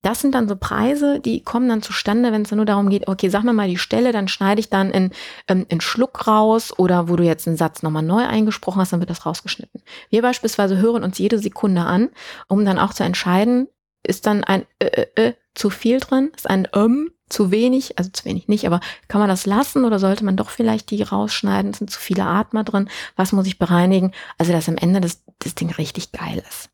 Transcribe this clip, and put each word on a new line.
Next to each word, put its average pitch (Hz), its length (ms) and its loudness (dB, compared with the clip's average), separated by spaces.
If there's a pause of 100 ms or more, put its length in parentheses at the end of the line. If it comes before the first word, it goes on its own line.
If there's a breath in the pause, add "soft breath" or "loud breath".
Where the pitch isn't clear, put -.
Das 226 140 -4
sind 269 140 2
dann 226 120 2
so 202 80 -2
Preise, 277 640 0
die 220 240 -4
kommen 247 240 0
dann 220 140 0
zustande, 220 500 0
wenn's 214 160 0
dann 208 100 -2
nur 214 80 2
darum 202 240 2
geht, 196 180 0
okay, 190 220 0
sag 202 140 0
mir 240 80 2
mal 208 160 2
die 180 100 -2
Stelle, 240 340 0
dann 202 160 -2
schneide 196 320 0
ich 220 100 -4
dann 196 220 2
in, 185 200 2 (360 loud breath)
ähm, 185 220 2
in 170 120 0
Schluck - 460 -2
raus 220 500 4
oder 180 320 2
wo 175 60 2
du 175 80 4
jetzt 165 240 0
einen 165 100 0
Satz 160 240 -2
nochmal 156 220 -2
neu 202 220 2
eingesprochen 214 540 0
hast, 185 140 0
dann 170 60 0
wird 180 100 -4
das - 160 -8
rausgeschnitten. - 560 -8 (280 loud breath)
Wir 220 120 2
beispielsweise 220 560 0
hören 226 260 2
uns 185 140 -4
jede 208 220 2
Sekunde 196 420 0
an, 196 280 2 (380 loud breath)
um 202 160 2
dann 196 160 2
auch 196 140 0
zu 196 100 -4
entscheiden, 202 640 2 (340)
ist - 260 -2
dann 208 160 2
ein 196 220 0 (140)
äh, 202 60 2
äh, - 300 0
äh 233 180 2 (220)
zu 202 160 -2
viel 240 280 0
drin, 269 360 0
ist - 140 -12
ein 190 240 0
ähm 247 380 2 (180)
zu 190 220 0
wenig, 254 460 0
also 185 120 -4
zu - 140 -10
wenig 190 240 -6
nicht, 208 180 0
aber 170 140 2 (300 loud breath)
kann 208 100 0
man 208 80 4
das 185 180 0
lassen 254 380 2
oder 220 160 2
sollte 196 240 0
man 190 140 0
doch 202 120 -4
vielleicht 220 420 -2
die 208 120 -2
rausschneiden, 196 680 -2
es - 80 -10
sind 104 100 -6
zu - 100 -10
viele 185 240 -2
Atmer 214 400 0
drin, 196 260 -2 (280 loud breath)
was 190 160 0
muss 190 140 2
ich 185 120 -6
bereinigen? 185 540 4 (240 loud breath)
Also 170 160 2
dass 160 160 0
am 165 80 -2
Ende 185 240 2
das, 170 220 -4 (160)
das - 160 -8
Ding 170 160 -4
richtig - 420 -8
geil - 340 -8
ist. - 260 -18